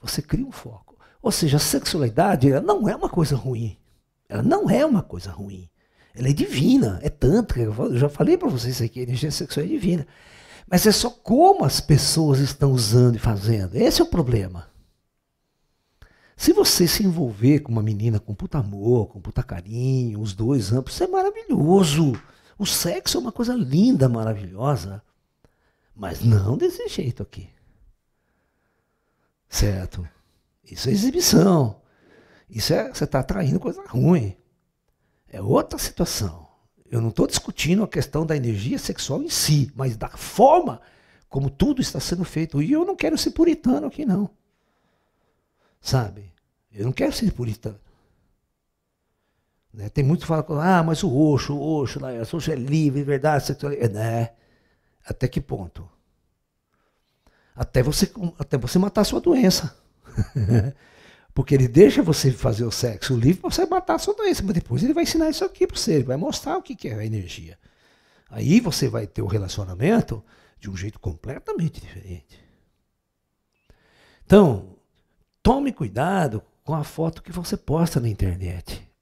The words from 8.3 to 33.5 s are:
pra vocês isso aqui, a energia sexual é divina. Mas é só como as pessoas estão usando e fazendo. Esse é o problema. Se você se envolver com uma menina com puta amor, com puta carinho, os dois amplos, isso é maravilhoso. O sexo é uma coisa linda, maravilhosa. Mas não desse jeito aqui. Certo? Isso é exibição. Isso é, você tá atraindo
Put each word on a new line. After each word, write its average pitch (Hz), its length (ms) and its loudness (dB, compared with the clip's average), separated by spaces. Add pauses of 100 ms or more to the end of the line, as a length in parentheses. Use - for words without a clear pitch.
pra 349 120 -2
vocês 127 260 -4
isso - 80 -2
aqui, 117 160 -6
a 123 40 -6
energia 127 280 -2
sexual - 340 -4
é 190 40 -6
divina. 180 380 -2 (600)
Mas - 160 0
é 214 60 6
só - 180 0
como 330 560 4
as - 160 0
pessoas 147 580 4
estão 139 320 0
usando 120 440 4
e 104 40 -4
fazendo. 101 560 0
Esse 233 260 4
é - 20 6
o 330 60 0
problema. 101 600 -2 (1700)
Se - 160 4
você 247 340 4
se - 160 0
envolver 143 560 2
com 143 120 -6
uma 110 100 0
menina 107 380 0
com 104 160 -10
puta 156 240 -6
amor, 117 480 0
com 101 120 -18
puta - 220 -6
carinho, 113 800 -4
os 107 120 -6
dois 110 380 0
amplos, 123 220 -2
isso - 100 -2
é 370 40 -2
maravilhoso. 196 1040 2 (440)
O 208 80 -4
sexo - 520 -2
é - 20 2
uma 247 120 -6
coisa 247 240 -2
linda, 160 520 4
maravilhosa. 107 920 -4 (960)
Mas 95 260 -10
não 107 340 4
desse 370 320 -2
jeito 127 360 -6
aqui. - 260 -18 (2000)
Certo? 92 580 -2 (560)
Isso - 240 -8
é - 40 0
exibição. 196 880 2 (640)
Isso 117 260 -4
é, 262 200 -4
você - 140 -4
tá - 120 -2
atraindo 175 400 -2